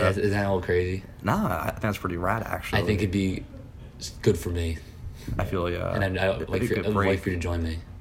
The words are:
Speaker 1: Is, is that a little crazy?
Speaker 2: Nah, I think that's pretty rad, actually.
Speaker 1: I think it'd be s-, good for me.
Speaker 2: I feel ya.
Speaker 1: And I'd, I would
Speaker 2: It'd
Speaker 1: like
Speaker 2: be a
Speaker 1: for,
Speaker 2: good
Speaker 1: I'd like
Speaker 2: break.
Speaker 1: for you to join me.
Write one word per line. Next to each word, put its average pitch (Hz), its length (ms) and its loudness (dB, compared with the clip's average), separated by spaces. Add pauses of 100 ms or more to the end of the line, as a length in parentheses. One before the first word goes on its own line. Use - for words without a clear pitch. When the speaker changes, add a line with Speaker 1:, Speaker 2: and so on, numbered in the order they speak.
Speaker 1:
Is, 98 100 2
is 104 140 4
that 101 120 2
a 98 40 2
little 95 140 2
crazy? 90 400 2 (200)
Speaker 2:
Nah, 123 400 2
I - 80 -2
think - 100 -6
that's 107 180 0
pretty 90 180 -2
rad, 95 280 2
actually. - 380 -2
Speaker 1:
I - 20 -2
think 98 160 4
it'd 101 120 2
be 95 320 2 (560)
s-, - 100 -8 (120)
good 110 160 6
for - 120 -6
me. 85 280 0 (600)
Speaker 2:
I - 60 0
feel 90 260 0
ya. 87 220 -2
Speaker 1:
And 90 120 2
I'd, 92 140 0
I 95 120 4
would 95 120 0
Speaker 2:
It'd - 80 -4
Speaker 1:
like - 100 0
Speaker 2:
be 120 60 2
a - 20 0
Speaker 1:
for, 123 60 2
Speaker 2:
good 98 120 0
Speaker 1:
I'd - 20 2
like 107 60 2
Speaker 2:
break. 98 260 4
Speaker 1:
for - 100 -4
you 90 60 0
to 87 40 -2
join 85 220 0
me. 80 160 -2 (220)